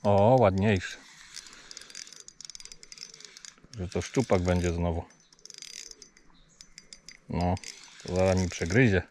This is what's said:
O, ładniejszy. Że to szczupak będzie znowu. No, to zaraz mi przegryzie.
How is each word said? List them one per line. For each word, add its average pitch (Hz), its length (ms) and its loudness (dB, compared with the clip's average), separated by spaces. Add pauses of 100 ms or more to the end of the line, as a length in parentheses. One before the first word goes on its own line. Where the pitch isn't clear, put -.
O, 104 380 6
ładniejszy. 98 560 2 (2750)
Że 90 100 -10
to 92 140 -6
szczupak 101 400 0
będzie 87 300 0
znowu. 85 320 -4 (2250)
No, 90 260 -2 (480)
to 90 140 -6
zaraz 92 220 2
mi 92 100 0
przegryzie. 95 640 2